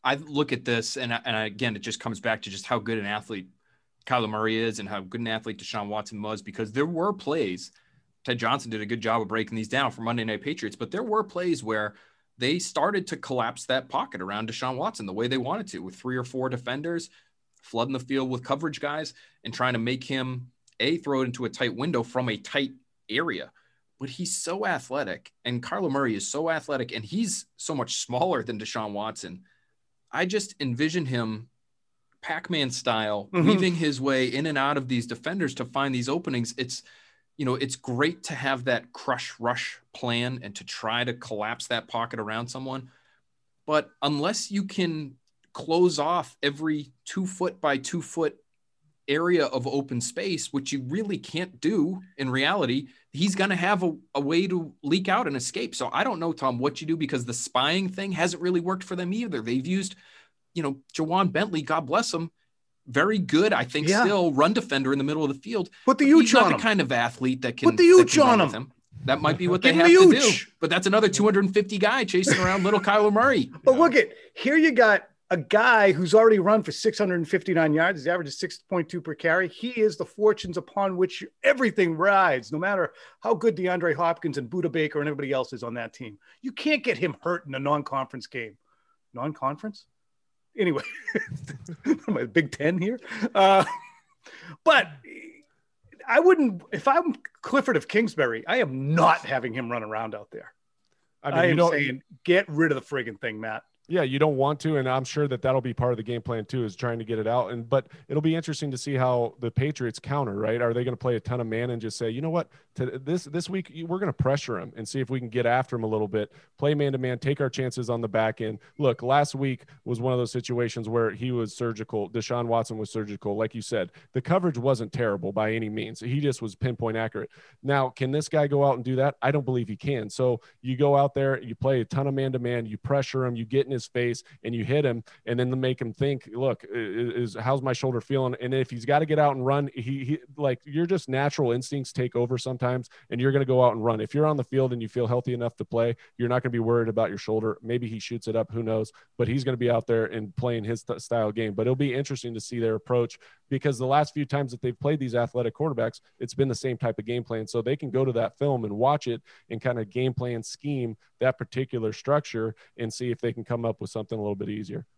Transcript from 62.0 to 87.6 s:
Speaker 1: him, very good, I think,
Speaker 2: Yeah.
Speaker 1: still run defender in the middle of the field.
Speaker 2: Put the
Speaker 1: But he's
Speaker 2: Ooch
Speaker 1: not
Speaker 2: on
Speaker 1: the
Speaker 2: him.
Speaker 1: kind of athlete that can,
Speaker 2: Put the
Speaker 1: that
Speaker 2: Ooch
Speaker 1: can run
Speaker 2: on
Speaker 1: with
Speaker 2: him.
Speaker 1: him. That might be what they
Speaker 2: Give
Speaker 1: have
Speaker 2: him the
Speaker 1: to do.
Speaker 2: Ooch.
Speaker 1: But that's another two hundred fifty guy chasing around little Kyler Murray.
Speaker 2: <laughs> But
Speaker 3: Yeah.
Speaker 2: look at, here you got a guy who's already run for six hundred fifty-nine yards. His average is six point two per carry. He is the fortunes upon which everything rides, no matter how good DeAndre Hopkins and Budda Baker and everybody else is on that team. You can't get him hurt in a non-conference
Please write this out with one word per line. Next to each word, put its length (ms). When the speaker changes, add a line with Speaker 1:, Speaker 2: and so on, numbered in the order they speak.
Speaker 1:
him, 180
very 320
good, 340
I 120
think, 220
Speaker 2:
Yeah. 160
Speaker 1:
still 280
run 220
defender 380
in 60
the 60
middle 200
of 60
the 100
field. 300
Speaker 2:
Put 140
the 120
Speaker 1:
But 100
he's 100
Speaker 2:
Ooch 20
Speaker 1:
not 120
Speaker 2:
on 40
Speaker 1:
the 60
Speaker 2:
him. 60
Speaker 1:
kind 200
of 100
athlete 520
that 140
can, 120
Speaker 2:
Put 80
the 100
Speaker 1:
that 140
Speaker 2:
Ooch 120
Speaker 1:
can 80
run 200
Speaker 2:
on 60
Speaker 1:
with 80
Speaker 2:
him. 80
Speaker 1:
him. 80
That 160
might 160
be 100
what 140
they 80
Speaker 2:
Give 80
Speaker 1:
have 140
Speaker 2:
him 180
the 60
Speaker 1:
to 60
do. 60
Speaker 2:
Ooch. 200
Speaker 1:
But 120
that's 160
another 200
two 160
hundred 300
fifty 240
guy 260
chasing 360
around 240
little 160
Kyler 340
Murray. 440
Speaker 2:
<laughs> 60
But 100
Speaker 3:
Yeah. 60
Speaker 2:
look 160
at, 140
here 220
you 140
got 360
a 80
guy 540
who's 240
already 240
run 240
for 80
six 260
hundred 300
fifty-nine 480
yards. 240
His 80
average 220
is 100
six 180
point 320
two 120
per 120
carry. 360
He 200
is 260
the 100
fortunes 520
upon 400
which 260
everything 520
rides, 560
no 60
matter 340
how 160
good 200
DeAndre 400
Hopkins 440
and 100
Budda 220
Baker 280
and 80
everybody 240
else 220
is 80
on 140
that 180
team. 240
You 120
can't 300
get 140
him 240
hurt 240
in 80
a 60
non-conference 640